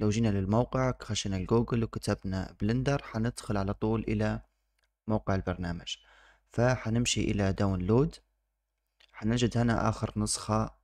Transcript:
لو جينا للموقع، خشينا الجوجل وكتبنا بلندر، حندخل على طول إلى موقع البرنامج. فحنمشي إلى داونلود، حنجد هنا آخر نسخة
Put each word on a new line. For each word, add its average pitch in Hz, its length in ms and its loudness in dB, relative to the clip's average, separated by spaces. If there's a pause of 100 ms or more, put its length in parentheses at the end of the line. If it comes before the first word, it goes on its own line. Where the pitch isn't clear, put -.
لو 107 80 2
جينا 113 200 2
للموقع، 117 760 2
خشينا 101 340 -4
الجوجل 113 480 2
وكتبنا 98 760 -4
بلندر، 127 420 0
حندخل 113 540 -4
على 98 180 0
طول 110 340 0
إلى 107 320 0 (640)
موقع 107 280 0
البرنامج. 90 640 -4 (540)
فحنمشي 117 680 0
إلى 101 320 2
داونلود، 101 640 2 (960)
حنجد 117 460 0
هنا 117 300 2
آخر 110 280 -2
نسخة 107 680 -2